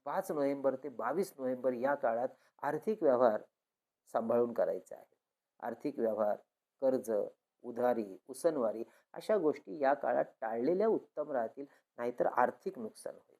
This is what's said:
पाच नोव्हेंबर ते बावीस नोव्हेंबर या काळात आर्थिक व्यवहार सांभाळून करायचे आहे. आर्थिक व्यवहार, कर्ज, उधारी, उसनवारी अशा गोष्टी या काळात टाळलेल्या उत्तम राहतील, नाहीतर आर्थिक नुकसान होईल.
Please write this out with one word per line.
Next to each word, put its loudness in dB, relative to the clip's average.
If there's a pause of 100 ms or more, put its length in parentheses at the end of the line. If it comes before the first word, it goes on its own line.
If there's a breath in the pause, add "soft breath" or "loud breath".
पाच -4
नोव्हेंबर 0
ते -10
बावीस -4
नोव्हेंबर 0
या 0
काळात 0 (340 soft breath)
आर्थिक -2
व्यवहार 6 (720)
सांभाळून 2
करायचे -2
आहे. -20 (440)
आर्थिक -6
व्यवहार, 2 (460)
कर्ज, 2 (500)
उधारी, 0 (100)
उसनवारी -2 (300 soft breath)
अशा -2
गोष्टी -2
या 4
काळात 0 (160)
टाळलेल्या 0
उत्तम -2
राहतील, -4 (320 soft breath)
नाहीतर -2
आर्थिक 0
नुकसान -12
होईल. -20